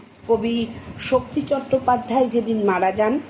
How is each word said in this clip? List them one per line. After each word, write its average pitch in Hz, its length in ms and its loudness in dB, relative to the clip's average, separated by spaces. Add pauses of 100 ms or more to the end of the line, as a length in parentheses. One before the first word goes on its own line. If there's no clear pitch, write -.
(280)
কবি 226 380 0 (320)
শক্তি 254 420 0
চট্টোপাধ্যায় 254 880 0
যেদিন 220 380 0
মারা 185 240 4
যান 214 400 0